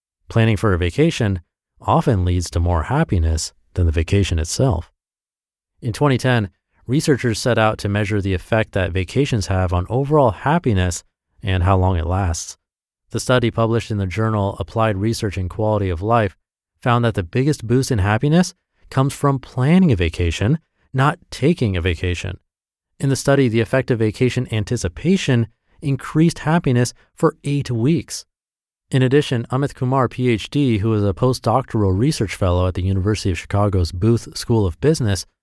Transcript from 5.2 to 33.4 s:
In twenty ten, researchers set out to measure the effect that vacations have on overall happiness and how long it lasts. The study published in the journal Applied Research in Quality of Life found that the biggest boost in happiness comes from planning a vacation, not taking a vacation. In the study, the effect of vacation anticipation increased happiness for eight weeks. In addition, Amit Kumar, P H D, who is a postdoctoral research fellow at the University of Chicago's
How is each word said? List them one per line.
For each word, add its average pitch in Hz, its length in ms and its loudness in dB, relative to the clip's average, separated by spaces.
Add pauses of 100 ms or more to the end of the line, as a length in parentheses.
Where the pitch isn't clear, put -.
In 117 100 -4
twenty 139 240 0
ten, 117 320 0 (380)
researchers 127 520 0
set 117 200 0
out 110 200 2
to 104 100 -6
measure 101 340 -2
the 98 100 -2
effect 110 400 -2
that 95 200 -2
vacations 98 560 -2
have 92 260 0
on 90 160 0
overall 139 400 2
happiness 101 720 0 (400)
and 92 220 -2
how 95 120 4
long 92 220 2
it 80 80 -2
lasts. 90 500 -4 (540)
The 110 100 -4
study 120 300 0
published 113 400 0
in 104 80 -4
the 98 80 -2
journal 104 520 -2
Applied 110 380 -2
Research 110 400 -2
in 92 140 -4
Quality 107 400 -2
of 82 100 -4
Life 110 360 0 (440)
found 120 240 2
that 113 100 0
the 95 100 -2
biggest 127 420 -2
boost 127 240 0
in 120 80 0
happiness 139 560 2 (360)
comes 135 220 0
from 139 280 0
planning 160 520 4
a 92 40 2
vacation, 87 640 0 (340)
not 139 240 0 (120)
taking 123 460 0
a 85 60 -2
vacation. 90 560 -4 (600)
In 139 100 -2
the 135 80 2
study, 139 320 4
the 113 140 2
effect 131 280 0
of 117 80 0
vacation 117 540 0
anticipation 117 960 0 (320)
increased 156 600 0
happiness 135 520 0 (220)
for - 300 0
eight 143 260 -4
weeks. 123 560 -2 (640)
In 131 120 2
addition, 127 480 2
Amit 135 240 -2
Kumar, 131 320 0
P 123 220 -2
H 113 220 0
D, 135 260 2
who 110 160 0
is 104 100 0
a 98 120 0
postdoctoral 117 840 0
research 120 360 -2
fellow 90 320 0
at 92 80 -2
the 90 80 -4
University 95 480 -2
of 82 80 -2
Chicago's 98 520 0